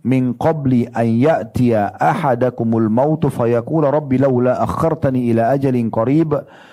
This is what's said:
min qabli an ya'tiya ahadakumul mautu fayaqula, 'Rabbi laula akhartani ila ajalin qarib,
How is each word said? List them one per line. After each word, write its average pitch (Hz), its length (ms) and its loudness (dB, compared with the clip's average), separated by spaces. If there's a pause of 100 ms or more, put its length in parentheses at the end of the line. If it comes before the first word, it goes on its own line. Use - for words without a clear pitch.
min 127 320 0
qabli 131 560 0
an 117 160 -2
ya'tiya 117 880 0
ahadakumul 120 960 0
mautu 143 400 0
fayaqula, 123 640 0
'Rabbi 139 260 0
laula 127 400 2
akhartani 127 720 -2
ila 117 240 2
ajalin 127 380 -2
qarib, 143 500 0 (300)